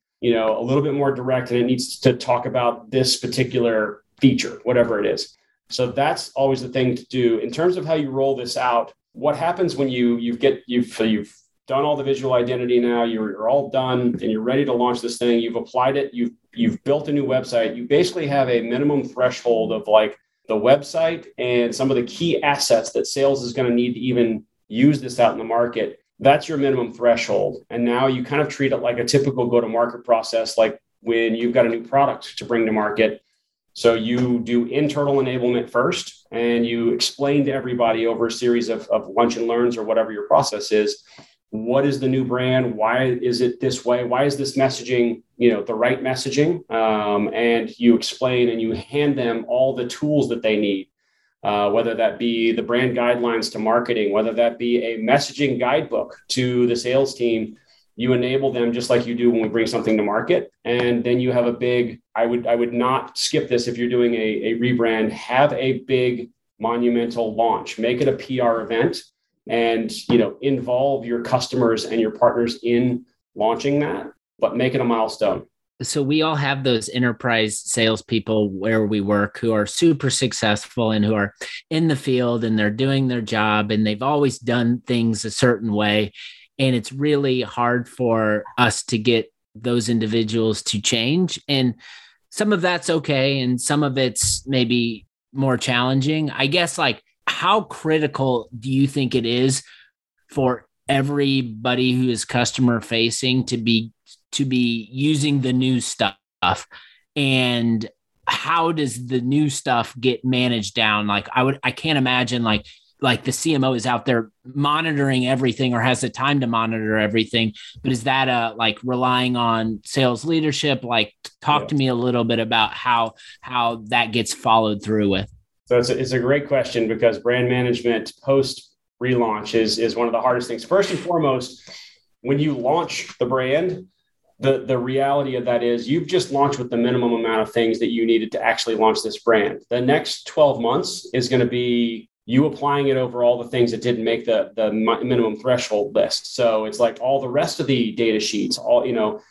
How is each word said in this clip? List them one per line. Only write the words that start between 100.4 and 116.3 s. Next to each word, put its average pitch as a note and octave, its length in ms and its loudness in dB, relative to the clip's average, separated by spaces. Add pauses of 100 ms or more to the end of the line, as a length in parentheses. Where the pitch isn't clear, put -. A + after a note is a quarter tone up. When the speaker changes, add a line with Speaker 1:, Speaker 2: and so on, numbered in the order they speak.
Speaker 2:
everybody C3 1040 0
who B2+ 160 2
is A2+ 160 -2
customer A#2+ 560 2
facing A#2+ 640 0
to B2 120 -2
be, A2+ 340 0 (420)
to C#3 120 0
be A#2+ 460 -2
using C#3+ 500 0
the B2+ 120 -2
new B2+ 260 2
stuff? - 880 -4 (480)
And B2 720 0 (400)
how E3 440 0
does B2 360 -4
the B2+ 140 -2
new C#3+ 280 2
stuff B2+ 500 -2
get B2 260 0
managed B2 500 0
down? G#2 320 2
Like, G2+ 260 -2
I B2+ 100 2
would, C3+ 200 0
I B2+ 80 -2
can't D#3 260 -2
imagine, B2+ 460 0
like, G#2+ 220 0 (360)
like, - 240 0
the C3 80 -2
C E3 200 0
M C3 120 2
O C3 80 2
is A#2 120 -4
out B2 200 -2
there A#2 260 0 (140)
monitoring C#3+ 800 0
everything B2+ 460 0
or A#2 80 0
has B2 200 0
the C3 80 -2
time C#3 300 -2